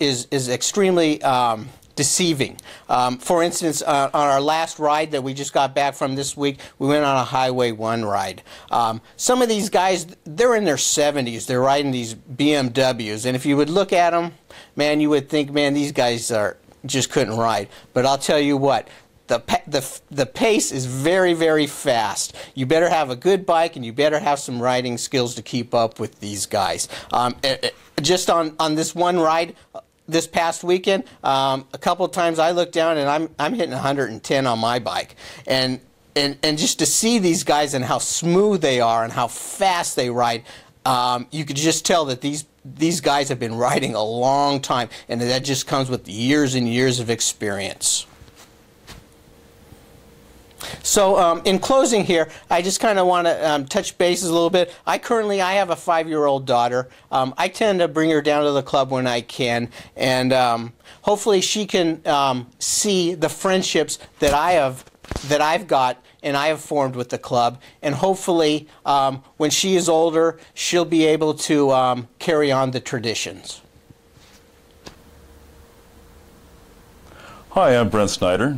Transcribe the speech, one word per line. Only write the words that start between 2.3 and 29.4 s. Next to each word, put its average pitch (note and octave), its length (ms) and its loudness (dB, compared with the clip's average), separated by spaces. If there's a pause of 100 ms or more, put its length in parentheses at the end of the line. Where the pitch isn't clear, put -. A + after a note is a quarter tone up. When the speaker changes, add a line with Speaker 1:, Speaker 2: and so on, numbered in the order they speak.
Speaker 1:
Um, B2 300 0
for E3+ 240 2
instance, E3+ 400 -2
uh, D3+ 300 0
on D3 160 2
our C3+ 120 4
last D#3+ 380 -2
ride D3+ 340 0
that C#3 100 -2
we C3+ 100 -6
just C#3 200 -8
got C3+ 220 0
back C#3 200 0
from C3+ 220 -4
this C#3 200 -8
week, C#3+ 220 -2 (200)
we C#3 100 -2
went D3 160 2
on C#3 120 2
a B2+ 80 2
Highway B2+ 460 0
one A2+ 340 -4
ride. G2 380 -4 (280)
Um, A2+ 300 0 (160)
some B3 260 2
of A#3+ 60 4
these G#3+ 200 -2
guys, F3+ 380 0 (180)
they're A#3 300 2
in G#3+ 100 0
their D3 140 0
seventies, C#3 680 0
they're B2+ 140 0
riding C#3 320 2
these A#2 220 -6
B C#3+ 400 -2
M C3 160 0
Ws, A#2 560 -2
and B2+ 100 0
if B2+ 80 -8
you C#3+ 120 2
would D3 140 2
look F#3+ 220 0
at F3 220 4
'em, E3+ 180 -2 (440)
man, D3+ 240 2
you D3+ 100 2
would C#3 180 2
think, D3 220 -2
"Man, C#3+ 240 2
these C#3+ 160 -2
guys A#2+ 400 -2
are, G#2+ 260 0 (300)
just B2+ 240 -2
couldn't A2+ 260 0
ride." A2 320 0 (260)
But B2+ 120 2
I'll C#3 120 2
tell D#3+ 200 0
you C#3+ 180 2
what, C3+ 300 0 (400)
the A#2+ 140 0
pa-, - 260 -2
the D3 120 -2
f-, - 300 -8
the C#3 160 -4
pace G#3+ 460 0
is C3 160 -6
very, E3+ 480 2
very D#3 320 2
fast. A#2 680 -2 (220)
You C3+ 100 -4
better D#3+ 240 4
have D#3+ 220 0
a B2+ 60 -6
good F#3 280 0
bike, E3+ 300 2
and C3 100 -12
you A2+ 80 -10
better D3 280 2
have D3 180 0
some B2 240 -6
riding B2 360 0
skills A#2+ 360 -2
to A#2 80 -10
keep A#2+ 320 -6
up A2+ 240 0
with - 220 -8
these G#2 260 -8
guys. F#2 420 -2 (240)
Um, B2 300 0
eh, C3+ 180 0
eh, - 100 -4 (300)
just F3+ 300 0
on, E3 300 0
on D#3 160 0
this D#3+ 180 -4
one F3 240 2
ride, E3 380 0 (180)